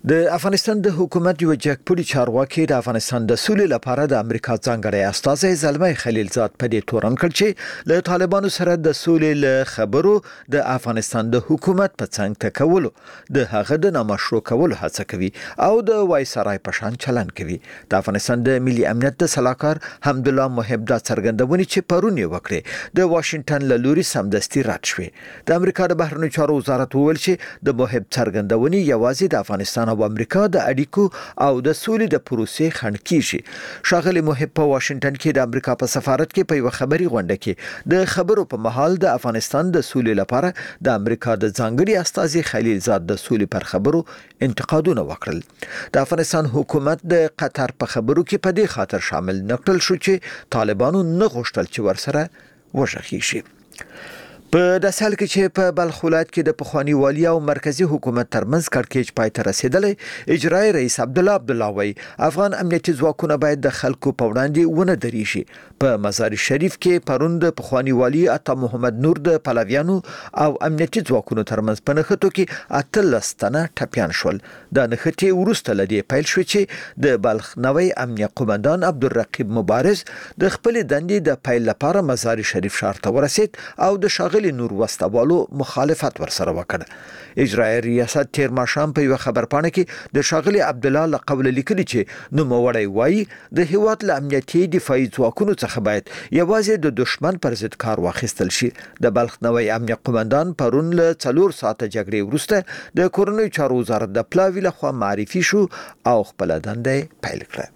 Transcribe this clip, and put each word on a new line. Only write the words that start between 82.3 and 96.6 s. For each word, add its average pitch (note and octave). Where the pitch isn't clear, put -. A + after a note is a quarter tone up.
شریف G2
ښار G2+
ته A2+
ورسېد F3
او -
د -
ښاغلي F3+
نور B2
وسلوالو A#2
مخالفت C#3+
ورسره E3
وکړ. F3
اجرایي A2+
ریاست A#2+
تیر C#3
ماښام C#3+
په D3+
یوه C3+
خبرپاڼه C3+
کې -
د C#3+
ښاغلي E3
عبدالله C#3+
له C#3+
قوله C3
لیکلي F#3
چې A2+
نوموړی A#2+
وایي، D#3
د E3
هیواد G#3+
له D3
امنیتي C#3+
دفاعي C3+
ځواکونو C3
څخه A2
باید G#2
یوازې G3+